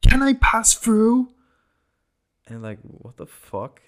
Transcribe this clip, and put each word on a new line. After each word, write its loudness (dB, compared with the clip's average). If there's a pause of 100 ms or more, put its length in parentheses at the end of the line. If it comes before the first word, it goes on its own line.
Can 6
I 2
pass 0
through? 0 (1160)
And, -16
like, -12
what -20
the -14
fuck? -14